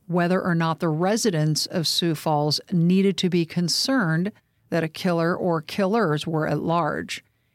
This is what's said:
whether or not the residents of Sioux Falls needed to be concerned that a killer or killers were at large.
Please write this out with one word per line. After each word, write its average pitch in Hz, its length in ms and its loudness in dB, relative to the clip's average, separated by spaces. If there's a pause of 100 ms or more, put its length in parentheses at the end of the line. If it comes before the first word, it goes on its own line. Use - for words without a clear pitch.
whether 175 340 2
or 185 120 -2
not 165 260 0
the 175 80 0
residents 160 760 0
of 165 220 -4
Sioux 170 280 0
Falls 151 460 0 (100)
needed 185 460 4
to 185 120 0
be 170 160 2
concerned 175 880 0 (380)
that 165 140 0
a 160 40 -4
killer 170 480 0
or 165 260 -2
killers 185 680 0
were 156 200 -2
at 151 140 -2
large. 165 600 -2 (320)